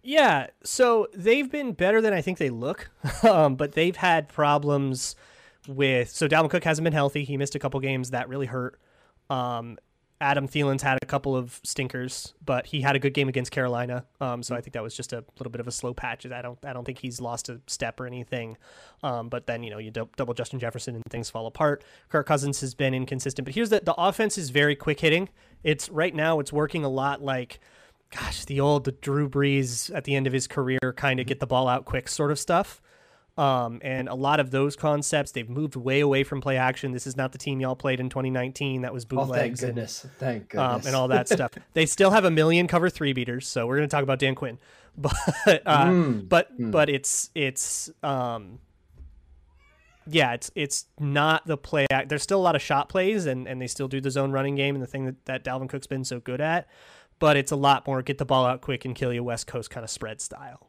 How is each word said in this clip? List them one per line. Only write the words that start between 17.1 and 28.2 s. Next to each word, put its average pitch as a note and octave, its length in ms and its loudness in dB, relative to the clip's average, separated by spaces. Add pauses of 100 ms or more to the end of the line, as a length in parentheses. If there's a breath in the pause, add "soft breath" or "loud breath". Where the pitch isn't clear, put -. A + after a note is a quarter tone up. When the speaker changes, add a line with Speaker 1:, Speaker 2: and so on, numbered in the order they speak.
Speaker 1:
lost A#2 280 -8
a A#2+ 200 -14
step - 320 -6
or B2+ 60 -8
anything. A#2+ 500 -8 (480 loud breath)
Um, A#2+ 240 -4
but B2 180 -6
then, A#2 160 -4
you A2+ 80 -10
know, G#2 80 -12
you A2 140 -12
dou-, A2 240 -6
double A#2+ 180 -4
Justin B2 240 -6
Jefferson A#2+ 380 -6
and A2+ 120 -10
things A#2+ 220 -8
fall A2+ 160 -8
apart. C#3+ 380 0 (240 soft breath)
Kirk D3+ 180 0
Cousins C#3+ 360 0
has C3 120 -6
been C3 200 0
inconsistent, C3 520 -4
but C#3 80 -10
here's A3 160 0
the, G#3+ 100 6
the E3 140 0
offense G3+ 440 2
is D3+ 120 -6
very D3 240 6
quick C#3+ 240 -2
hitting. E3+ 300 2 (340 soft breath)
It's D3+ 260 0
right E3 260 0
now, D#3 260 2
it's C#3 120 -6
working D3+ 320 -2
a C#3 40 -2
lot C3+ 340 -2
like, C3 380 -4 (500 soft breath)
gosh, - 360 -8